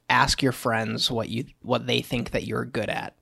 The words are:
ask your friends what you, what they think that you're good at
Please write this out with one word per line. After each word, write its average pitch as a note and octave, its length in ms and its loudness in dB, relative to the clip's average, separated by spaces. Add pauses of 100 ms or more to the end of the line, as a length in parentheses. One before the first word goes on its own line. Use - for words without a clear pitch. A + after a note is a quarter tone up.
ask B2 340 4
your C3 100 4
friends A2 580 0
what A2+ 180 -2
you, A2 160 -4 (160)
what A#2+ 260 -2
they B2 140 2
think A#2+ 300 -4
that A2+ 160 -2
you're A#2 180 -2
good A#2+ 240 -4
at - 340 -6